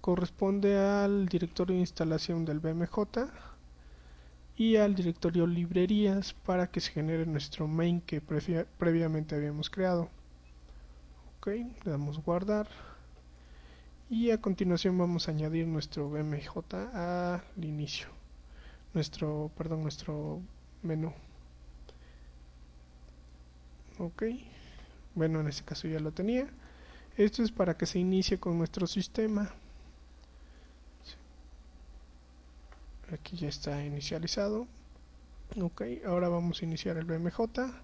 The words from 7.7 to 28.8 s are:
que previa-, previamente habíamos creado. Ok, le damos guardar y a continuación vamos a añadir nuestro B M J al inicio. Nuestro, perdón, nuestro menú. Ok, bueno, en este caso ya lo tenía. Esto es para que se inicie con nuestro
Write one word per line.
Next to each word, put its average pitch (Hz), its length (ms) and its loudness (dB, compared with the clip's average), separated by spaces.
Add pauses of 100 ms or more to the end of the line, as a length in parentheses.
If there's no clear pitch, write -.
que 151 200 -4
previa-, 165 440 0 (140)
previamente 160 560 2
habíamos 147 340 -2
creado. 180 400 2 (1300)
Ok, - 100 -8
le 226 440 -4
damos 147 320 -2
guardar 208 440 0 (1400)
y 233 220 4
a 220 100 4
continuación 185 560 4
vamos 175 300 2
a 165 40 0
añadir 156 360 0
nuestro 151 420 -2
B 151 120 -2
M 147 200 -2
J 180 920 -2
al 180 280 -8
inicio. 147 440 -4 (840)
Nuestro, 151 640 -2
perdón, 160 260 -2
nuestro 151 580 -4 (400)
menú. 160 320 -2 (2750)
Ok, 170 240 -6 (880)
bueno, 160 280 2
en 151 80 0
este - 140 -6
caso - 260 -6
ya 160 100 -2
lo 156 140 -2
tenía. 247 340 2 (680)
Esto 214 280 4
es 214 80 2
para 170 260 2
que 170 80 2
se 185 140 0
inicie 185 400 4
con 170 180 0
nuestro 170 300 0